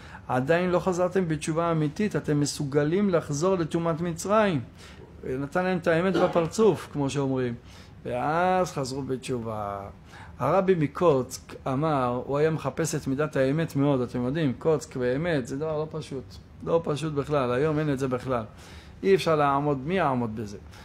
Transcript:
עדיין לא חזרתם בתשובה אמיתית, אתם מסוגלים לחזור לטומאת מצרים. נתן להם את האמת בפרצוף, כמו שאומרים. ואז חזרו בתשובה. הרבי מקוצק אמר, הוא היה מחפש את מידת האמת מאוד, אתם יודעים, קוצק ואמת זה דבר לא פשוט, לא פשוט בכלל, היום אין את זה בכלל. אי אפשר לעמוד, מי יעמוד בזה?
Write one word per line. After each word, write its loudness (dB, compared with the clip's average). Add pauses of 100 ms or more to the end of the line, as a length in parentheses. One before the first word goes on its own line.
(280)
עדיין 2
לא 2
חזרתם 0
בתשובה 0
אמיתית, 0
אתם 0
מסוגלים 2
לחזור 2
לטומאת 0
מצרים. 2 (600)
נתן -2
להם 2
את -4
האמת 4
בפרצוף, 2
כמו -2
שאומרים. -2 (500)
ואז 0
חזרו -6
בתשובה. -4 (600)
הרבי 4
מקוצק 2 (260)
אמר, 0
הוא -2
היה 4
מחפש -2
את -6
מידת -2
האמת 2
מאוד, 4
אתם -2
יודעים, 0
קוצק 0
ואמת 0
זה -6
דבר -4
לא -2
פשוט, -8 (400)
לא 2
פשוט -4
בכלל, 0
היום 2
אין 0
את -2
זה 0
בכלל. -2 (600)
אי 6
אפשר 2
לעמוד, 2
מי -2
יעמוד 0
בזה? -8 (280)